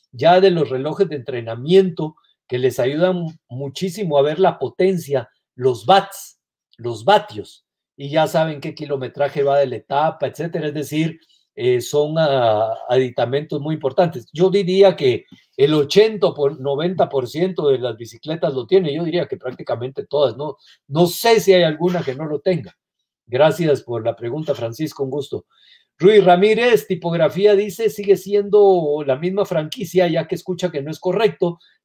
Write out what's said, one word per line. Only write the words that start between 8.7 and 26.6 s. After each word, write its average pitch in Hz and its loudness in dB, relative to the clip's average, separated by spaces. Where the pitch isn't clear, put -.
kilometraje 139 -6
va 139 2
de 143 2
la 123 -8
etapa, 147 -2
etcétera. 151 -6
Es 143 -10
decir, 151 -4
eh, 123 0
son, 147 -2
ah, 117 2
aditamentos 131 -2
muy 156 -4
importantes. 143 -2
Yo 180 2
diría 190 4
que 127 0
el 143 4
ochenta 185 2
por, 143 -2
noventa 147 -2
por 131 -2
ciento 165 -2
de 135 2
las 120 -6
bicicletas 143 -6
lo 123 -6
tiene, 185 2
yo 156 -4
diría 165 -4
que - -10
prácticamente 127 -10
todas, 139 0
¿no? 143 -10
No 156 2
sé 226 2
si 185 4
hay 180 6
alguna 165 0
que 127 -6
no 151 -8
lo 147 -6
tenga. 151 -4
Gracias 151 2
por 117 -8
la 117 -4
pregunta, 143 -6
Francisco, 123 -6
un 135 -4
gusto. - -8
Rui 208 8
Ramírez, 214 4